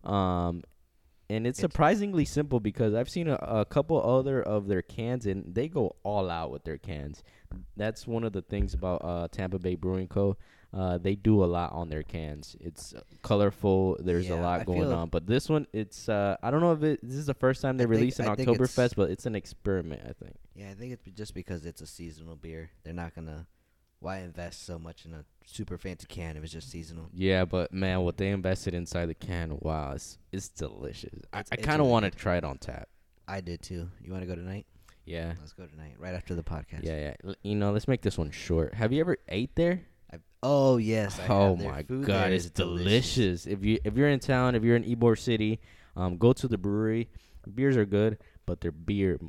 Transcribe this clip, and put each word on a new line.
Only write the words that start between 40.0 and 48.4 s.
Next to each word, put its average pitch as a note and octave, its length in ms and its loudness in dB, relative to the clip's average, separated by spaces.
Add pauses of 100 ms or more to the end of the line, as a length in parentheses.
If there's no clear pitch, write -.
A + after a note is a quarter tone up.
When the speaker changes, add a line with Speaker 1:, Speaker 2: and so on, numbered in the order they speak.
Speaker 2:
I've, E2 100 -18 (200)
oh, C3+ 360 6
yes, A2 420 0
I F2 80 -4
Speaker 1:
Oh, G2 220 8
Speaker 2:
have. F2+ 100 4
Their D#2+ 100 -2
Speaker 1:
my C#2 140 -6
Speaker 2:
food C3 200 -4
Speaker 1:
God, G2 220 4
Speaker 2:
there F#2 60 4
Speaker 1:
it's F2 140 0
Speaker 2:
is E2+ 40 -10
delicious. F#2 640 2
Speaker 1:
delicious. F#2 320 2
If G2 180 -4
you, G#2+ 200 4
if G#2+ 120 0
you're C#3+ 120 6
in C#3 100 4
town, B2+ 380 2
if A2 80 2
you're A#2+ 120 8
in A#2 80 4
Ybor A#2 320 6
City, A2 440 2 (360)
um, F2+ 220 0
go A#2 140 8
to B2+ 160 0
the A2+ 100 0
brewery. A2 500 0 (460)
Beers C3 220 4
are G#2+ 80 6
good, G2+ 340 2 (260)